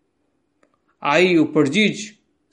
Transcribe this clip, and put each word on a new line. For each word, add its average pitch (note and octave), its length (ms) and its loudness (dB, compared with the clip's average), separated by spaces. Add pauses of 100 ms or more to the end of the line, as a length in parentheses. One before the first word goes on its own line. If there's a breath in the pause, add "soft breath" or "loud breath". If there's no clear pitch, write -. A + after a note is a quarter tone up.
(1040)
ai E3+ 360 2
u D3+ 120 0
përgjigj D#3 500 0 (520)